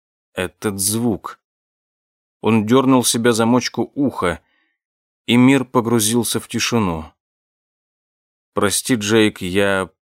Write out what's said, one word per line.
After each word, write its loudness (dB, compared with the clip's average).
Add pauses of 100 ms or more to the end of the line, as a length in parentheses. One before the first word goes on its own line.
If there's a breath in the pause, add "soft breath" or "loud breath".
(340)
Этот -6
звук. -4 (1000)
Он 2
дёрнул 4
себя 0
за 0
мочку -2
уха, -4 (840)
и 2
мир 4
погрузился 0
в -20
тишину. -4 (1400)
"Прости, -2
Джейк, 2
я -2 (160)